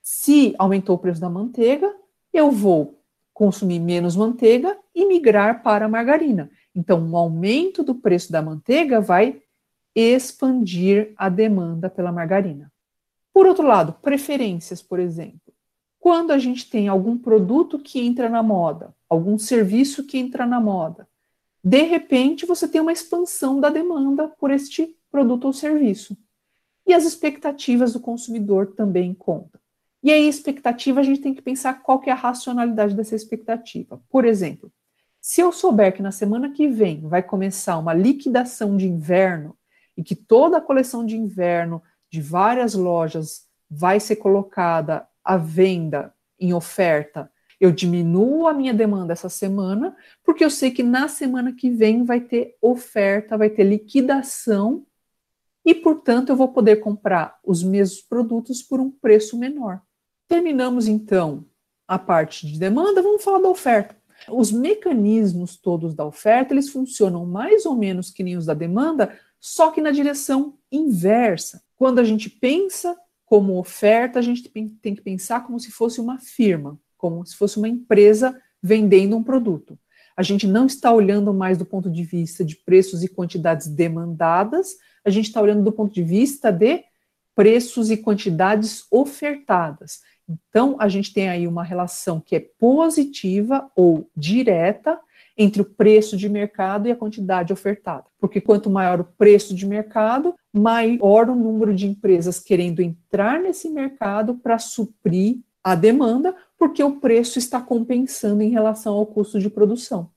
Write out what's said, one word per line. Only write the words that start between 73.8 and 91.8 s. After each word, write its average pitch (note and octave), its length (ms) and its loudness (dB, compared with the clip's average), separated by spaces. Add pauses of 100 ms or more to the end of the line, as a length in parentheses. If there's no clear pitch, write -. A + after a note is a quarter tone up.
a A#3+ 40 0
gente A#3+ 260 -4
tem, G#3+ 200 -12
tem G#3 260 -10
que - 80 -16
pensar G#3+ 440 -8
como A#3 140 -10
se A3+ 100 -18
fosse A#3+ 300 -4
uma B3 180 -8
firma, D#3 600 -2 (180)
como E3+ 300 -6
se - 100 -20
fosse G3+ 220 -2
uma G#3+ 100 -2
empresa A3+ 720 4 (220)
vendendo G3 540 4
um A3+ 60 -2
produto. A3 560 -4 (380)
A F#3 60 -2
gente G3+ 240 0
não A3 200 2
está C4 260 2
olhando G#3 400 4
mais F#3 240 0
do F3 80 -6
ponto F#3+ 260 -8
de E3 140 -6
vista E3 400 -6
de D#3 120 -8
preços F#3 480 2
e F#3 40 -6
quantidades E3 600 -4
demandadas, E3+ 1080 -2 (280)
a G#3 60 0
gente G#3+ 160 0
está A3 140 -4
olhando G#3 220 4
do G#3+ 100 2
ponto G#3 220 -4
de F3 80 -2
vista G#3+ 500 0
de A3+ 320 0 (500)
preços A3+ 560 4
e A3 60 2
quantidades G#3 920 -2
ofertadas. G#3+ 1080 -2 (280)
Então, A#3 500 -2
a G#3 100 0
gente G3 260 -4
tem F#3+ 160 -2
aí F3 160 -4
uma E3+ 160 -6
relação F3 580 -6